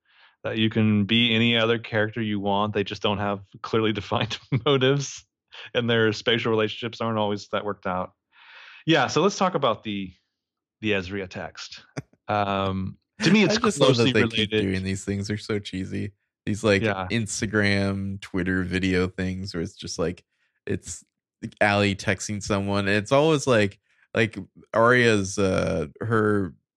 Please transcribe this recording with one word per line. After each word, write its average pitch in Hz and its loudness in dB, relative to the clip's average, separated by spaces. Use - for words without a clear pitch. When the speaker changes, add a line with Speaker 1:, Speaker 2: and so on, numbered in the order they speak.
Speaker 1:
that 110 -6
you 110 2
can 107 4
be 113 2
any 117 2
other 113 2
character 110 -2
you 104 -4
want. 101 -2
They 104 0
just 101 -10
don't 104 0
have 101 -4
clearly 110 0
defined 110 -4
<laughs> 131 -2
motives, 139 0
and 117 -2
their 113 2
spatial 117 -2
relationships 107 -2
aren't 113 -2
always 104 -2
that 101 -4
worked 101 -8
out. 92 -6
Yeah, 151 4
so 131 0
let's 196 2
talk 185 0
about 131 -2
the, 98 -8
the 107 -2
Ezria 95 -4
text. - -14
Um, 98 -2
to 180 4
me, 208 8
Speaker 2:
<laughs> - 6
Speaker 1:
it's 208 4
Speaker 2:
I 226 -2
just - 0
love 131 6
Speaker 1:
closely 120 4
Speaker 2:
that 113 2
they 113 -8
keep 110 0
Speaker 1:
related. 107 2
Speaker 2:
doing 95 -2
these 95 -4
things. 98 -4
They're 107 -2
so 107 -4
cheesy. 98 -6
These, 104 -2
like, 101 6
Speaker 1:
Yeah. 95 0
Speaker 2:
Instagram, 98 0
Twitter 92 -2
video 92 2
things 92 -6
where 82 -4
it's 95 -8
just, - -12
like, 87 -4
it's - -8
Allie 104 4
texting 101 -4
someone. 101 -2
And 101 2
it's 104 -4
always, 147 4
like, 104 2
like, 113 0
Arya's, 113 4
uh, 90 0
her 104 0